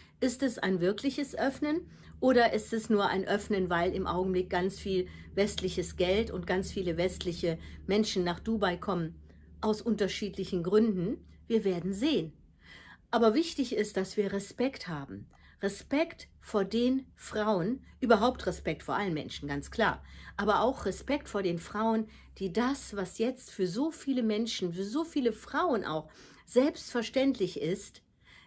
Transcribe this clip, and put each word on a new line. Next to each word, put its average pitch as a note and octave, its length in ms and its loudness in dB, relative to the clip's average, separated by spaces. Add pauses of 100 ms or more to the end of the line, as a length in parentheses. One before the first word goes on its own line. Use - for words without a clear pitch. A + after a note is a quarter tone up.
(220)
Ist B3+ 200 0
es B3+ 160 0
ein F#3 220 0
wirkliches A#3 580 0
Öffnen D4 520 0 (320)
oder A#3+ 320 6
ist G#3+ 180 -2
es A3 180 -2
nur G3+ 180 4
ein F#3+ 180 0
Öffnen, G3 440 0
weil F3 240 2
im F#3+ 140 -2
Augenblick F3+ 420 0
ganz F#3 300 0
viel F#3 280 -2 (280)
westliches F#3 640 -2
Geld G3 340 2
und F3 160 -6
ganz F#3 240 0
viele F3 240 -2
westliche E3+ 640 -2 (260)
Menschen G3+ 380 2
nach F3 160 -2
Dubai G3 380 0
kommen? F3 380 -2 (440)
Aus G#3+ 220 0
unterschiedlichen F#3+ 840 -2
Gründen. G3+ 640 4 (220)
Wir A3 180 2
werden F#3 280 0
sehen. G3+ 400 0 (800)
Aber A3+ 220 6
wichtig C#4 420 0
ist, G#3 220 0
dass F#3+ 180 -2
wir G3 160 0
Respekt G3+ 560 -4
haben. C#3 420 -8 (320)
Respekt C#4 640 -2 (120)
vor G3 260 0
den B3 500 2
Frauen, G#3 680 0 (160)
überhaupt A#3 460 4
Respekt E3 380 -2
vor - 120 -2
allen F#3+ 180 0
Menschen, - 340 -6
ganz C#3+ 240 -6
klar. F#3 320 2 (320)
Aber G3+ 260 4
auch C4 240 2
Respekt C4+ 440 -2
vor G3+ 120 -2
den E3+ 160 0
Frauen, A3 500 0 (300)
die F#3+ 160 -4
das, A#3+ 420 -2
was F#3 220 -6
jetzt B3+ 320 -2
für F#3+ 160 -2
so A3+ 240 0
viele C4 320 -2
Menschen, G#3+ 520 0
für F#3 100 -4
so A#3+ 200 -2
viele B3 300 0
Frauen C#4 500 0
auch D#3 260 -4 (360)
selbstverständlich B3+ 1120 0
ist, F#3 440 -4 (440)